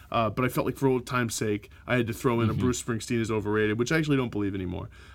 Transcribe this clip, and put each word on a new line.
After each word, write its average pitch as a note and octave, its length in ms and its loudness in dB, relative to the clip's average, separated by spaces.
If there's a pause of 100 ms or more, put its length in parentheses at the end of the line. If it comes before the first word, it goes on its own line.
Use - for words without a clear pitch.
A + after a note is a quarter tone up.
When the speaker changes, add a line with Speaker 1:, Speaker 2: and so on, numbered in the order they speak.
(100)
Speaker 1:
uh, A2+ 180 2
but B2 160 -2
I B2 40 2
felt - 180 -2
like A#2+ 100 -4
for C3+ 120 2
old B2+ 180 2
time's B2 300 -2
sake, G#2+ 340 -2 (160)
I A#2+ 100 0
had A#2 120 2
to A2+ 40 -4
throw A#2 280 2
in A2+ 80 4
Speaker 2:
Mm-hmm. G#2+ 100 0
Speaker 1:
a F#2+ 40 0
Bruce B2 200 2
Springsteen A#2 380 -2
is A2+ 100 -2
overrated, G#2+ 480 2
which B2 140 0
I D#3+ 60 2
actually D3+ 180 2
don't B2+ 160 -2
believe G2+ 240 -2
anymore. F2+ 340 -6 (240)